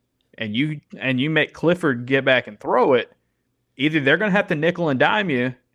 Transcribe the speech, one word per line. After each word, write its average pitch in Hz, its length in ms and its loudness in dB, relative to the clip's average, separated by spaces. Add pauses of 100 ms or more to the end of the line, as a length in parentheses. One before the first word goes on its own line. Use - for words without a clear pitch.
(380)
and 107 180 -6
you, 151 240 -2 (180)
and 127 220 -2
you 147 100 -2
make 156 220 0
Clifford 151 540 -2
get 135 180 0
back 127 240 2
and 104 100 -16
throw 190 360 2
it, 117 180 0 (640)
either 151 240 -2
they're 139 160 4
gonna 196 160 -2
have 202 160 2
to 170 80 -2
nickel 165 320 0
and 135 100 0
dime 196 320 2
you, 123 240 -2 (200)